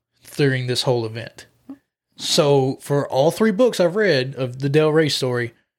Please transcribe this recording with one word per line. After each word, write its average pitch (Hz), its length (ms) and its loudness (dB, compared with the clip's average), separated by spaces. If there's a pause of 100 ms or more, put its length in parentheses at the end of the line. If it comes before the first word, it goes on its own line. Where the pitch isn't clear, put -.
(360)
during 131 300 0
this 123 160 -2
whole 120 240 0
event. 110 400 -12 (720)
So 139 640 2
for 143 280 -2
all 143 220 2
three 220 220 2
books 220 260 2
I've 175 180 2
read 143 380 0
of 127 240 -6
the 143 100 -2
Del 151 220 2
Rey 156 180 2
story, 123 460 -4 (240)